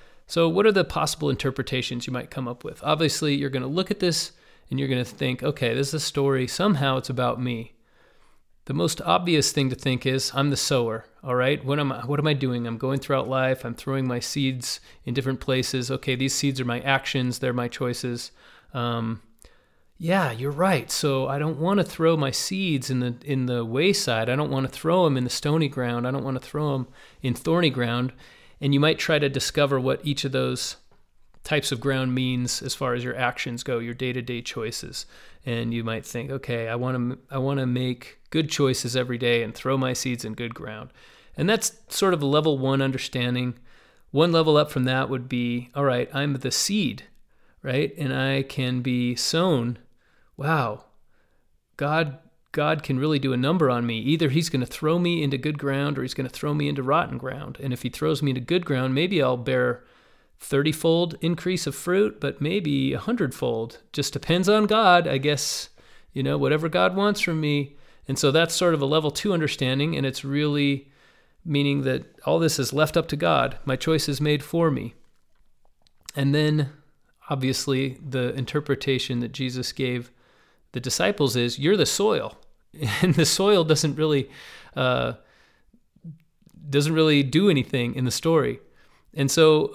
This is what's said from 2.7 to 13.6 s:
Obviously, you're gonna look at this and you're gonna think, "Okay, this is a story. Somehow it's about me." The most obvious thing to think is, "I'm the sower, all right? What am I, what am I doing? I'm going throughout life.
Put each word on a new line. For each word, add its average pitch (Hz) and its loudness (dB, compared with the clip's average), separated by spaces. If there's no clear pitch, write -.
Obviously, 151 0
you're 139 -2
gonna 127 -4
look 175 -2
at 208 -4
this - 0
and 131 -2
you're 139 0
gonna 123 0
think, 127 -4
"Okay, 131 0
this 139 0
is - -6
a 156 -2
story. 139 0
Somehow 139 2
it's 131 -6
about 123 -2
me." 120 -6
The - -6
most 165 -2
obvious 175 2
thing 135 0
to 127 -4
think 127 -2
is, 131 -2
"I'm 139 0
the 135 0
sower, 117 -2
all 131 -2
right? 131 0
What 143 0
am 139 0
I, 123 -8
what 143 -2
am 151 2
I 151 4
doing? 127 -2
I'm 113 -6
going 131 -2
throughout 135 0
life. 131 0